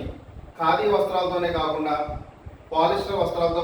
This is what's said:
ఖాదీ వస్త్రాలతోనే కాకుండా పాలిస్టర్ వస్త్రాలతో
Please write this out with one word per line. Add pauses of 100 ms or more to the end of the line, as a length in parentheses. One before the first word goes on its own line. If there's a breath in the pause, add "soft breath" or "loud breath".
(600)
ఖాదీ (100)
వస్త్రాలతోనే
కాకుండా (800)
పాలిస్టర్
వస్త్రాలతో